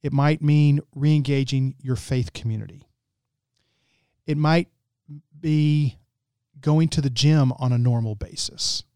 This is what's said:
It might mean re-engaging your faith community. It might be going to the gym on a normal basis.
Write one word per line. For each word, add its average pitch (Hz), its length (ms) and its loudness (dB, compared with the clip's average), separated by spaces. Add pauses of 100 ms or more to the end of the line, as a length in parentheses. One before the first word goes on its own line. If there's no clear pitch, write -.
It 143 100 -6
might 147 300 0
mean 147 380 4 (140)
re-engaging 135 840 0
your 127 160 -4
faith - 380 -4
community. 110 520 -10 (1400)
It 151 100 -2
might 156 320 2 (720)
be 151 560 0 (640)
going 156 300 2
to - 100 -2
the 139 80 -2
gym 139 440 2
on 127 200 -2
a 123 60 0
normal 117 360 0
basis. - 680 -8 (120)